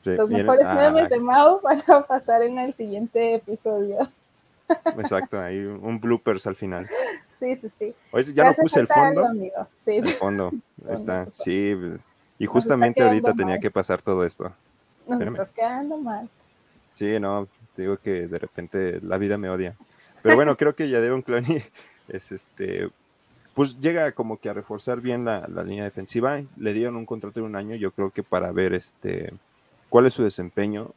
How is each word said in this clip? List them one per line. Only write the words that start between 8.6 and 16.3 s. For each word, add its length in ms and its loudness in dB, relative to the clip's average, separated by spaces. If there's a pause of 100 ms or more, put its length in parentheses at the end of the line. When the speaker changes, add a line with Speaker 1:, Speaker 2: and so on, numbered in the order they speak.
Speaker 1:
puse 180 4
el 60 2
Speaker 2:
falta 180 6
Speaker 1:
fondo. 160 4
Speaker 2:
algo, 100 4
amigo. 360 -6 (180)
Sí, 120 0
Speaker 1:
El 100 0
Speaker 2:
sí. 80 0
Speaker 1:
fondo, 340 -2
Speaker 2:
<laughs> 40 -4
El 80 -6 (180)
fondo, 140 -10
Speaker 1:
está, 320 -4
Speaker 2:
por 80 -14
favor. 20 -20
Speaker 1:
sí, 440 -2
pues, 280 -10 (320)
Y 60 -2
Speaker 2:
Nos 40 -4
está 40 -6
Speaker 1:
justamente 440 4
Speaker 2:
quedando 180 6
Speaker 1:
ahorita 200 2
tenía 200 0
Speaker 2:
mal. 60 -2
Speaker 1:
que 100 -2
pasar 320 -2
todo 220 0
esto. 200 -6 (600)
Speaker 2:
Nos 140 -4
Speaker 1:
Espérame. 140 -4
Speaker 2:
estás 200 -6
quedando 440 -4
mal. 300 -8 (600)